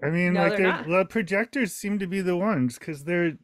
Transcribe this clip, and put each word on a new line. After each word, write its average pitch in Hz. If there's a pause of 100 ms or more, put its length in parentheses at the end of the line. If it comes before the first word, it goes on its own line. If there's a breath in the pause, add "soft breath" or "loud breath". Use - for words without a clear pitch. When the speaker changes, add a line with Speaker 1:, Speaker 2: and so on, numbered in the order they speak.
Speaker 1:
I 143
mean, 175
Speaker 2:
No, 175
Speaker 1:
like, 170
Speaker 2:
they're -
Speaker 1:
they're, 185
Speaker 2:
not. -
Speaker 1:
well, 180
projectors 208
seem 202
to 190
be 190
the 180
ones, 170
'cause 147
they're, 170